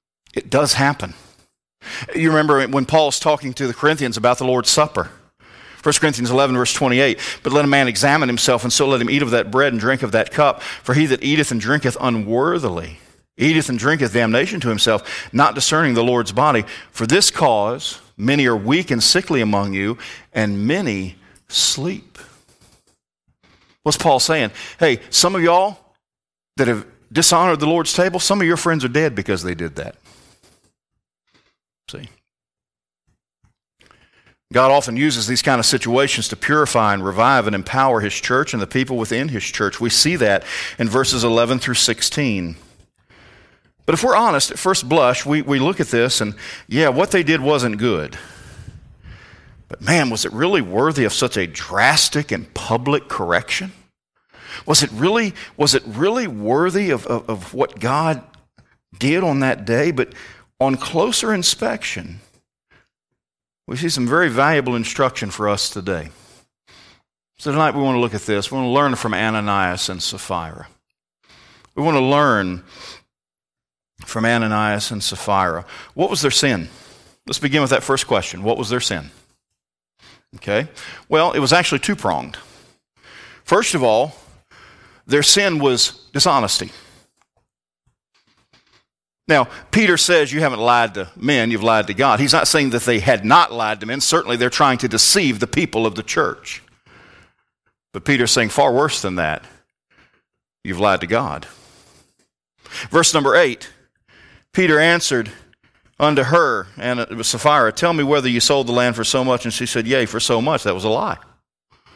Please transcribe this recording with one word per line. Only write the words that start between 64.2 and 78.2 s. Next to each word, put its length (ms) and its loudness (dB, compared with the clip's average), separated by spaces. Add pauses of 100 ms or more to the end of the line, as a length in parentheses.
valuable 460 2
instruction 560 -2
for 180 -2
us 200 -2
today. 400 -6 (1300)
So 140 -8
tonight 240 0
we 60 -2
want 140 2
to 40 2
look 140 0
at 80 -6
this. 300 -4
We 60 -6
want 100 -2
to 40 -2
learn 240 2
from 180 -4
Ananias 760 -2
and 120 -10
Sapphira. 640 -8 (1080)
We 100 -6
want 140 2
to 40 2
learn 640 0 (1400)
from 200 -4
Ananias 680 0
and 120 -8
Sapphira. 640 -2 (300)
What 160 -2
was 100 -4
their 80 2
sin? 400 0 (560)
Let's 140 -6
begin 220 0
with 100 0
that 100 2
first 240 -2
question. 380 -2